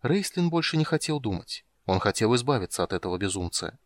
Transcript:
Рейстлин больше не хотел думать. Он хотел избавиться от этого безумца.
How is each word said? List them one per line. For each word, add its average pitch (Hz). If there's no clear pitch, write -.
Рейстлин 175
больше 165
не 156
хотел 151
думать. 104
Он 95
хотел 110
избавиться 120
от 87
этого 90
безумца. 92